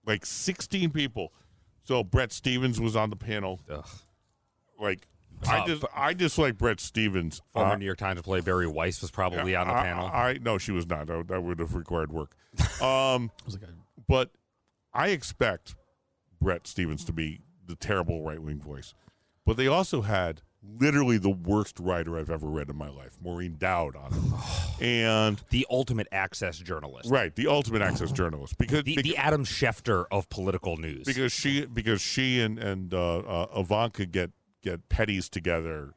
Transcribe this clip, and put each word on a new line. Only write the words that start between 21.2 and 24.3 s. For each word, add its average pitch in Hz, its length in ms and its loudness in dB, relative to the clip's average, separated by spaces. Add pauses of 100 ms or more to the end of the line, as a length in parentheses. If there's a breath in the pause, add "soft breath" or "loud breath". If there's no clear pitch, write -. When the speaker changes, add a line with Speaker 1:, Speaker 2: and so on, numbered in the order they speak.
Speaker 1:
worst 98 500 2
writer 85 380 -2
I've 78 120 -4
ever 78 180 -2
read 76 220 -2
in 73 80 -6
my 73 120 -8
life, 67 320 -18
Maureen 87 360 -6
Dowd, 82 380 0
on 69 180 -6
it. - 60 0
Speaker 2:
<sighs> - 400 -2 (220)